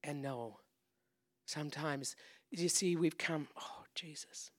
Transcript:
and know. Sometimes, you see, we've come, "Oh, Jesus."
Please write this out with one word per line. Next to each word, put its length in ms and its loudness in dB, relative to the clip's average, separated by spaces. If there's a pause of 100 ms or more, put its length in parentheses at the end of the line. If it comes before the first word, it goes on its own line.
and 180 -2
know. 380 -4 (840)
Sometimes, 680 -2 (360)
you 180 2
see, 260 6
we've 220 4
come, 300 0 (120)
"Oh, 260 -10 (100)
Jesus." 640 -10